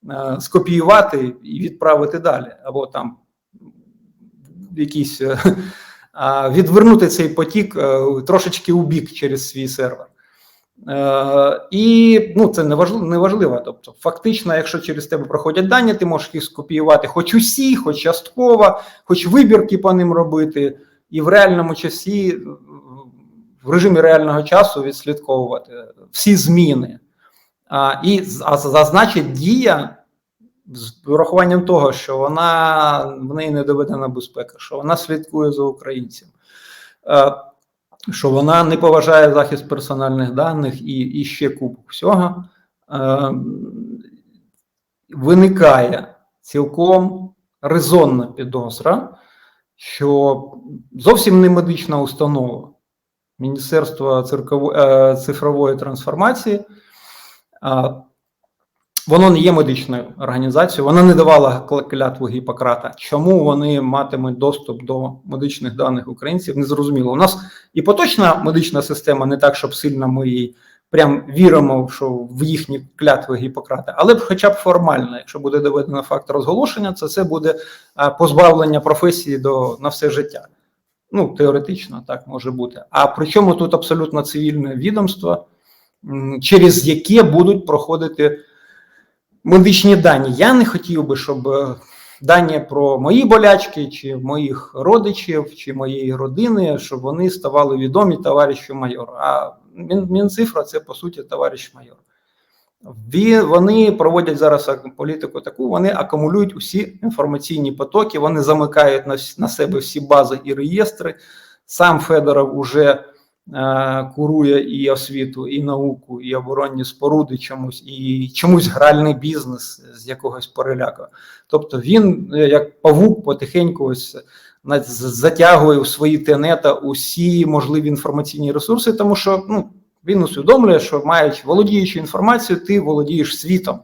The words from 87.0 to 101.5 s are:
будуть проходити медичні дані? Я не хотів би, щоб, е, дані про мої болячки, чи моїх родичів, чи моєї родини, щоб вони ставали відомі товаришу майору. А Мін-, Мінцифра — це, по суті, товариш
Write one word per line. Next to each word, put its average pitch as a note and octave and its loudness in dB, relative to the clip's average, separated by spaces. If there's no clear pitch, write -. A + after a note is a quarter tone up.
будуть F3+ 4
проходити D3+ -2
медичні F#3+ 6
дані? C#3 2
Я G3 4
не A#3+ 4
хотів E3+ -4
би, C#3 -4
щоб, C3+ -8
е, C#3 -2
дані D#3+ 2
про C#3 0
мої F#3+ 2
болячки, G3+ 4
чи C3+ -12
моїх C3+ -8
родичів, E3+ -2
чи - -16
моєї C3+ -6
родини, D#3 -2
щоб C3+ -12
вони D#3+ -4
ставали C#3+ 0
відомі D3 0
товаришу C#3+ 0
майору. B2+ -10
А C#2+ -4
Мін-, F#3 -6
Мінцифра — G3 -2
це, D#3 -10
по C#3+ -20
суті, E3+ -14
товариш C#3+ -8